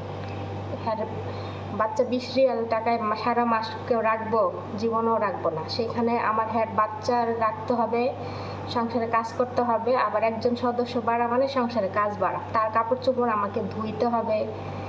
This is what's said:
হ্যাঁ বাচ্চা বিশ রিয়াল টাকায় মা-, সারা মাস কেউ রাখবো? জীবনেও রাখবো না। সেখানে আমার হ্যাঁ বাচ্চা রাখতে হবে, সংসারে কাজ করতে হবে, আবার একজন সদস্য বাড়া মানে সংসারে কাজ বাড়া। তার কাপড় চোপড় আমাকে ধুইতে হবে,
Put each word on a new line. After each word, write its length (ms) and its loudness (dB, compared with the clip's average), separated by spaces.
হ্যাঁ 120 -2
বাচ্চা 300 0
বিশ 320 -2
রিয়াল 340 4
টাকায় 280 2
মা-, 180 0
সারা 300 2
মাস 240 2
কেউ 140 2
রাখবো? 500 2
জীবনেও 400 2
রাখবো 320 0
না। 200 -2
সেখানে 500 0
আমার 320 2
হ্যাঁ 140 2
বাচ্চা 500 2
রাখতে 480 0
হবে, 400 0
সংসারে 340 0
কাজ 300 0
করতে 240 2
হবে, 360 2
আবার 260 2
একজন 320 2
সদস্য 500 0
বাড়া 220 2
মানে 200 2
সংসারে 460 0
কাজ 260 0
বাড়া। 200 0
তার 200 2
কাপড় 280 2
চোপড় 280 2
আমাকে 320 0
ধুইতে 460 -2
হবে, 400 0